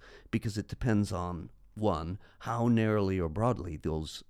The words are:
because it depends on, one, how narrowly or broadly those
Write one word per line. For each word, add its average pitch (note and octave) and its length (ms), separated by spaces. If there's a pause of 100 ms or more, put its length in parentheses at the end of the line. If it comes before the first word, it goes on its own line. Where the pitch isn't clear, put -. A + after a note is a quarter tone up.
(300)
because A2 280
it G2 100
depends G#2 440
on, F2 380 (240)
one, F2+ 440 (220)
how A#2 280
narrowly G#2+ 500
or E2 120
broadly F2 480
those D#2 520